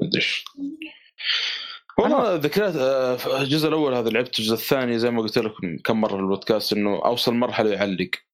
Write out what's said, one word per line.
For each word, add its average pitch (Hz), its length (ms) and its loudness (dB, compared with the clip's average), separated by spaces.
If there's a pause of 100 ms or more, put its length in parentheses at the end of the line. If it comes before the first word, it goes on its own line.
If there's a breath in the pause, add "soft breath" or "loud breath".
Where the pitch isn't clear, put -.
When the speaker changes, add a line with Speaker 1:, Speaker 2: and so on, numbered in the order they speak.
Speaker 1:
مدري - 140 0
إيش. - 280 -2 (1500 loud breath)
والله 254 300 2
Speaker 2:
أنا 185 80 2
Speaker 1:
ذكريات، 160 400 0
آه، 131 680 0
الجزء 151 260 2
الأول 151 260 2
هذا 117 160 0
لعبت، 120 280 0
الجزء 110 160 2
الثاني 120 440 0
زي 120 120 2
ما 117 120 0
قلت 110 160 0
لكم 101 460 -2
كم 113 160 2
مرة 107 100 2
في 101 60 -2
البودكاست 98 560 0
إنه 101 320 0
أوصل 120 300 2
مرحلة 117 360 2
يعلق 95 400 0 (240)